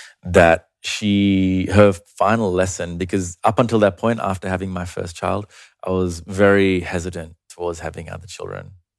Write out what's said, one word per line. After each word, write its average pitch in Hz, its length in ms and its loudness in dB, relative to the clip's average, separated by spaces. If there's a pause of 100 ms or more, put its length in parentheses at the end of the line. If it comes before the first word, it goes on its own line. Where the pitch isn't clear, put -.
(240)
that 87 440 4 (140)
she, 95 880 0
her 101 200 6
final 101 580 -2
lesson, 90 460 -2
because 90 480 -4
up 110 140 0
until 120 220 2
that 98 180 2
point, 113 200 -2
after 95 300 -6
having 92 220 -4
my 90 160 -6
first 90 280 -12
child, 95 320 -6 (400)
I 92 40 -4
was 92 300 -2
very 98 600 4
hesitant 85 560 -8 (140)
towards 85 300 -8
having 82 280 -12
other 90 180 -14
children. 50 460 -14 (260)